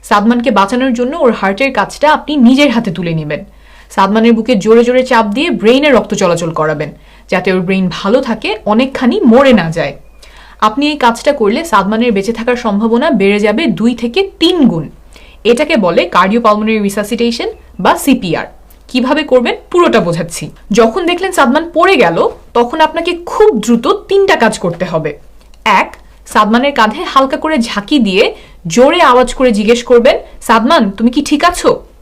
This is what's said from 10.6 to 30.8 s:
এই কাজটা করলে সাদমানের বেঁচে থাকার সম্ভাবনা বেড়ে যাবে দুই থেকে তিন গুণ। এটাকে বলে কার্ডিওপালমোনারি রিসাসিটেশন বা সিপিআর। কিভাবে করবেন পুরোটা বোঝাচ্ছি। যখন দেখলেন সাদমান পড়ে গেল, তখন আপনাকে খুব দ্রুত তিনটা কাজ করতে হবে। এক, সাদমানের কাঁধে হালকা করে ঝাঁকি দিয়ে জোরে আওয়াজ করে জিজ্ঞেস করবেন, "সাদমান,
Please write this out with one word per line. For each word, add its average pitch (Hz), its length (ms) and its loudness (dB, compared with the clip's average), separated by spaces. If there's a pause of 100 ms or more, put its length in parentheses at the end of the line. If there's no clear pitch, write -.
এই 302 80 -4
কাজটা 247 360 0
করলে 247 320 -2
সাদমানের 220 460 0
বেঁচে 196 220 -2
থাকার 233 220 -2
সম্ভাবনা 226 540 0
বেড়ে 202 300 2
যাবে 214 260 0
দুই 233 300 0
থেকে 370 440 -4
তিন 330 280 2
গুণ। 165 220 -2 (540)
এটাকে 302 340 0
বলে 196 280 0
কার্ডিওপালমোনারি 214 760 0
রিসাসিটেশন 233 680 -4 (300)
বা 262 180 2
সিপিআর। 170 480 -2 (420)
কিভাবে 262 360 -2
করবেন 262 320 0 (160)
পুরোটা 339 280 2
বোঝাচ্ছি। 165 520 -6 (200)
যখন 233 340 2
দেখলেন 359 260 -2
সাদমান 302 420 0
পড়ে 359 220 2
গেল, 202 340 0 (240)
তখন 240 280 0
আপনাকে 330 440 -2
খুব - 340 2
দ্রুত 233 280 0
তিনটা 392 480 2
কাজ 220 240 0
করতে 170 260 -6
হবে। 156 320 -6 (480)
এক, 226 320 0 (280)
সাদমানের 226 480 0
কাঁধে 247 300 0
হালকা 269 340 0
করে 311 200 -2
ঝাঁকি 233 420 -2
দিয়ে 208 360 0 (320)
জোরে 277 340 2
আওয়াজ 254 320 2
করে 254 180 0
জিজ্ঞেস 214 320 0
করবেন, 240 340 4 (240)
"সাদমান, 226 500 0